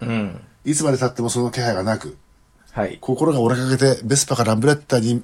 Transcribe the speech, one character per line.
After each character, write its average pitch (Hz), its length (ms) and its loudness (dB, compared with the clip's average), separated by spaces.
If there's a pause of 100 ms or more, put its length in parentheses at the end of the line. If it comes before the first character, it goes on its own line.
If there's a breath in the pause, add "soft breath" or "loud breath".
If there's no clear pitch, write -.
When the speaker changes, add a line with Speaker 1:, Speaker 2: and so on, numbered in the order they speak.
Speaker 1:
う 113 40 -6
ん。 107 360 -4 (240)
Speaker 2:
い 147 80 0
つ 156 100 0
ま 147 80 2
で 127 60 2
経 127 80 0
っ 123 80 -2
て - 80 -6
も 117 80 -2
そ 123 120 -2
の 120 100 -2
気 127 100 -4
配 117 140 -2
が 92 80 -4
な 107 140 0
く、 - 200 -14 (540)
Speaker 1:
は 104 160 -2
い。 - 120 -12
Speaker 2:
心 131 320 0
が 139 100 0
折 120 140 2
れ 123 60 -2
か 131 80 -2
け 131 80 2
て 135 260 2
ベ 117 120 0
ス - 100 2
パ 139 100 -2
か - 80 2
ラ 110 120 2
ン 107 40 2
ブ 123 80 4
レ 147 60 6
ッ - 20 2
タ 139 240 0
に 120 240 0